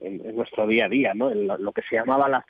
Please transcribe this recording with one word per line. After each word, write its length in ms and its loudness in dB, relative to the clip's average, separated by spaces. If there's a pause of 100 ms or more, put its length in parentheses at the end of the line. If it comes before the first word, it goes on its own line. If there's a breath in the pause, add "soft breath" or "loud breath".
en, 240 -10
en 80 -10
nuestro 320 -2
día 200 4
a 20 0
día, 260 2
¿no? 160 0
En 160 0
lo, 100 -2
lo 140 -4
que 180 -4
se 60 -2
llamaba 340 2
la 220 0